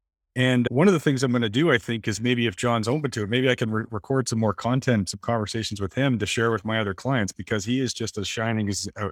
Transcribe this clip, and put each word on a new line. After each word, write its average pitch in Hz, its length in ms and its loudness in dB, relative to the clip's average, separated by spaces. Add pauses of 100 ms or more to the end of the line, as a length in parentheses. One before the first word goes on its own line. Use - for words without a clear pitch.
(360)
And 127 340 4
one 135 160 4
of 208 60 8
the 165 80 2
things 135 220 0
I'm 131 100 2
gonna 120 160 2
do, 143 240 2
I 120 60 6
think, 113 280 -6
is 107 140 -2
maybe 120 260 2
if 104 100 -4
John's 117 320 0
open 143 240 0
to 107 100 -4
it, 101 80 -4
maybe 127 180 2
I 123 60 4
can 117 160 -2
re-, 110 200 -2
record 123 380 -2
some 117 100 -2
more 110 140 4
content, 120 560 0
some - 140 -8
conversations 110 580 -2
with 98 140 -4
him 131 240 2
to 104 80 -2
share 117 240 0
with 110 120 0
my 110 160 -2
other 101 140 0
clients, 110 400 -2
because 101 320 -4
he 123 160 0
is 123 140 -2
just - 240 -6
a 101 60 -4
shining 110 440 -2
ex-, 98 180 -4 (140)
uh, 101 120 -4